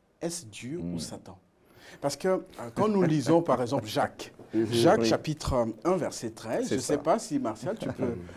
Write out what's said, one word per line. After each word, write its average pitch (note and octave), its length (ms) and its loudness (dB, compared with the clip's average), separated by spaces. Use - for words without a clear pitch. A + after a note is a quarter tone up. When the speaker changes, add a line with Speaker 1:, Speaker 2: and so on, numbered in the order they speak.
Speaker 1:
Est-ce E3+ 240 -6
Dieu A#2+ 340 -10
ou F3 160 -6
Speaker 2:
Hmm. E3+ 40 -6
Speaker 1:
Satan ? G2 380 -12
Parce C#3+ 140 -2
que, - 120 -4
euh, F#3 120 2
quand G3 120 4
nous G3+ 140 4
lisons, D#3 400 4
par C3 200 2
exemple, A#2+ 260 -2
Jacques, - 440 -2
Speaker 3:
Mhm. A2 180 2
Speaker 1:
Jacques D3 300 6
Speaker 2:
Oui. A#2 80 4
Speaker 1:
chapitre, D3 440 0
euh, A#2+ 120 4
un, F3+ 140 2
verset A#2 340 -4
treize, C3 320 -4
Speaker 2:
C'est A#3+ 60 -6
Speaker 1:
je A2 60 0
ne F#2+ 40 0
sais - 140 -2
Speaker 2:
ça. C#3+ 60 0
Speaker 1:
pas G#3 200 2
si, D#3 200 -4
Martial, B2 380 -4
tu - 120 -8
peux, B2 140 -6